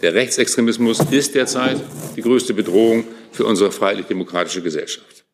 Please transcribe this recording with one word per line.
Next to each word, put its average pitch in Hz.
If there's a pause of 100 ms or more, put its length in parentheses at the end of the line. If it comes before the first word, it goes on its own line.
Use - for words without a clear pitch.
Der 85
Rechtsextremismus 117 (100)
ist 143
derzeit 131 (400)
die -
größte 120
Bedrohung 110 (280)
für 117
unsere 101
freiheitlich-demokratische 92
Gesellschaft. -